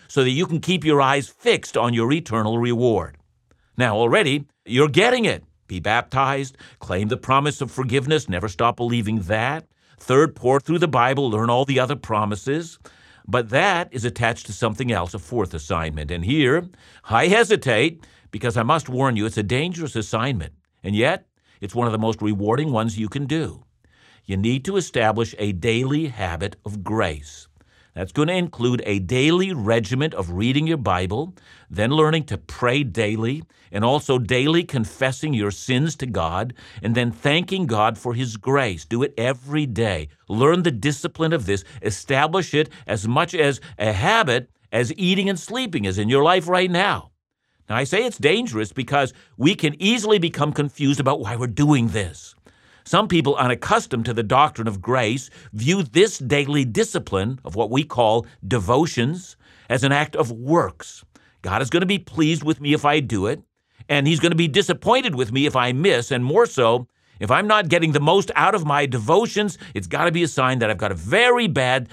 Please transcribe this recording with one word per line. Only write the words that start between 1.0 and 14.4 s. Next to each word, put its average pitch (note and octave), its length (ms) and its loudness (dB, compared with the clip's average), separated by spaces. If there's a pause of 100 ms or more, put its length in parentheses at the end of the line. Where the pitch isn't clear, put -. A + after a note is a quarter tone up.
eyes C3+ 260 2
fixed - 480 -2
on A#2+ 160 2
your A#2 200 0
eternal A2+ 440 0
reward. A#2 640 0 (580)
Now, A#2 200 2
already, C#3+ 500 2 (180)
you're C3 240 4
getting A3 380 4
it. G#2+ 180 -2 (220)
Be F#2 140 -8
baptized, C3 760 0 (220)
claim G2+ 300 -4
the A2 100 -2
promise C#3 420 0
of B2+ 100 -6
forgiveness, C3+ 580 -2
never F#2+ 200 -4
stop A#2 280 0
believing A#2 460 -2
that. A2+ 440 -4 (320)
Third, C#3+ 360 4
pour C3 260 2
through E3+ 180 -2
the E3 100 2
Bible, B2+ 400 2
learn A2 220 0
all B2+ 160 2
the C3 140 2
other C3+ 160 0
promises. A2 840 -2 (480)
But A2+ 240 0
that F3 400 0
is A2 160 -6
attached A#2 400 -2